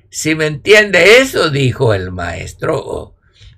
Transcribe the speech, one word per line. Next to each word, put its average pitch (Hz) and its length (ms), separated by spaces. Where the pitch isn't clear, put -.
si 156 240
me 156 120
entiende 196 720
eso", 262 280
dijo 135 460
el 92 180
maestro. 87 1040